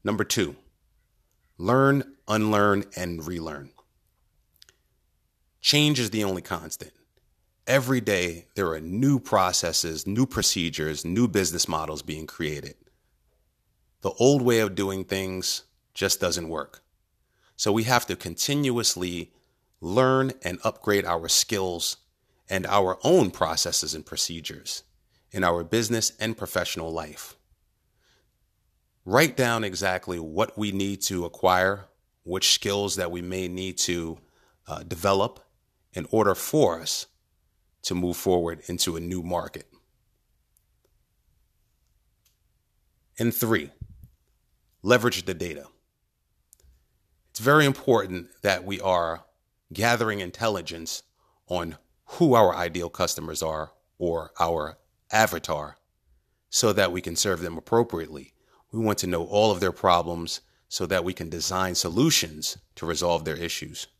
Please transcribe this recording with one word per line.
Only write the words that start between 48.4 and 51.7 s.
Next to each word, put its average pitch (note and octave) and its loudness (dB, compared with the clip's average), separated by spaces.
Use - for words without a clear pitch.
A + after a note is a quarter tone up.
that F#2 2
we G2 -6
are E2+ 0
gathering A2 0
intelligence F2+ -6
on E2+ -4